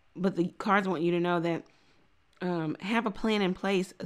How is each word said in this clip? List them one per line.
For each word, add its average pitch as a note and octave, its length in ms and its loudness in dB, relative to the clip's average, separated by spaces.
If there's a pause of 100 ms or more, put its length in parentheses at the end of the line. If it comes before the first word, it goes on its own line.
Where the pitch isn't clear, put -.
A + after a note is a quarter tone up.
(140)
but F#3+ 220 0
the F3 120 2 (100)
cards G3+ 280 2
want E3+ 160 0
you F3 100 2
to F3 80 2
know F3 200 2
that, E3 240 -2 (760)
um, E3+ 400 -2
have A3+ 260 -2
a A3 40 -2
plan G#3+ 300 0
in F#3 140 2
place F#3+ 400 -2 (120)